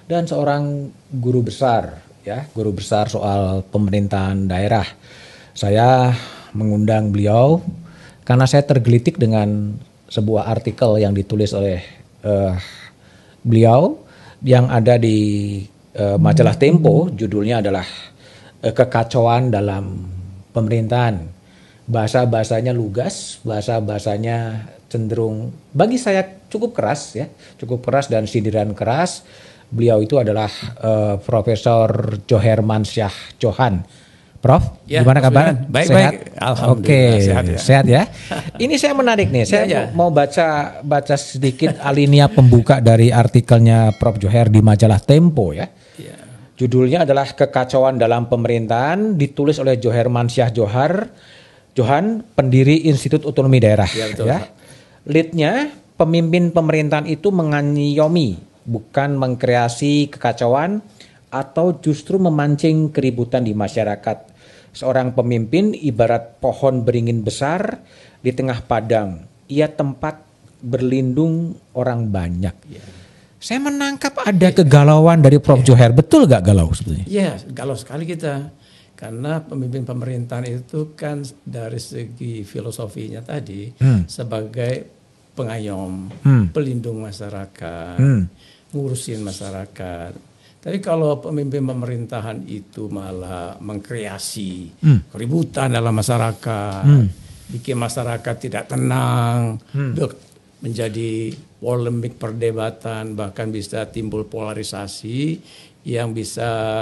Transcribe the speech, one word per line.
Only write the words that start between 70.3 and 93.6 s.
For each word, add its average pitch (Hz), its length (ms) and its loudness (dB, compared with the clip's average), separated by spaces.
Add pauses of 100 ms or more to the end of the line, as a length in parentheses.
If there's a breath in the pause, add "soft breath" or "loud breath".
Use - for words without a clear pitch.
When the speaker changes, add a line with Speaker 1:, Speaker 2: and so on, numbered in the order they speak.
Speaker 1:
berlindung 131 960 -2 (160)
orang 120 340 -4
banyak. 90 480 -4 (140)
Speaker 2:
Ya. - 160 -20 (520 loud breath)
Speaker 1:
Saya - 220 -8
menangkap 277 640 -4
ada 294 240 0
Speaker 2:
Ya. 277 100 4
Speaker 1:
kegalauan 156 640 6
dari 143 220 8
Prof 147 240 4
Speaker 2:
Ya. 131 80 8
Speaker 1:
Joher. 123 180 8
Betul 170 380 6
nggak 113 160 6
galau 92 260 6
sebetulnya? - 340 -4
Speaker 2:
Iya, 190 260 -2 (180)
galau 127 260 -8
sekali 143 300 -10
kita. 156 480 -8 (400 soft breath)
Karena 123 480 -8
pemimpin 135 420 -8
pemerintahan 123 640 -8
itu 151 460 -8
kan 147 320 -10 (160)
dari 120 400 -12
segi 117 640 -12
filosofinya 110 800 -12
tadi 104 500 -12
Speaker 1:
Hmm. 123 300 2
Speaker 2:
sebagai 117 840 -8 (460)
pengayom, 107 600 -10 (280)
Speaker 1:
Hmm. 131 320 2
Speaker 2:
pelindung 120 480 -6
masyarakat, 98 960 -14
Speaker 1:
Hmm. 120 320 0 (420 soft breath)
Speaker 2:
ngurusin 127 540 -10
masyarakat. 92 880 -14 (480 soft breath)
Tapi 175 180 -10
kalau 165 380 -2
pemimpin 143 480 -6
pemerintahan 117 800 -10
itu 107 420 -14
malah 92 720 -12
mengkreasi 101 1120 -12 (100)